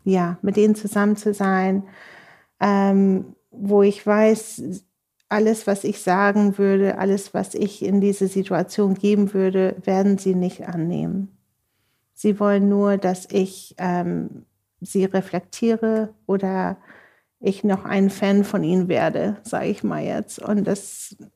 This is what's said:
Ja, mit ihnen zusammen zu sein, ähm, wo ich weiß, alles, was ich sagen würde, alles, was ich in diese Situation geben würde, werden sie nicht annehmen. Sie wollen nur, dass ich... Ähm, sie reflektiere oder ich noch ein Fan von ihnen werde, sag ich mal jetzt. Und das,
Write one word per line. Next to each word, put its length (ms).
Ja, 380
mit 140
ihnen 180
zusammen 420
zu 180
sein, 500
ähm, 720
wo 320
ich 240
weiß, 760
alles, 380
was 180
ich 180
sagen 560
würde, 400
alles, 360
was 200
ich 300
in 160
diese 280
Situation 680
geben 400
würde, 500
werden 340
sie 160
nicht 340
annehmen. 680
Sie 260
wollen 280
nur, 280
dass 340
ich... 480
Ähm, 680
sie 240
reflektiere 1080
oder 520
ich 260
noch 200
ein 260
Fan 340
von 200
ihnen 240
werde, 540
sag 240
ich 180
mal 180
jetzt. 380
Und 240
das, 520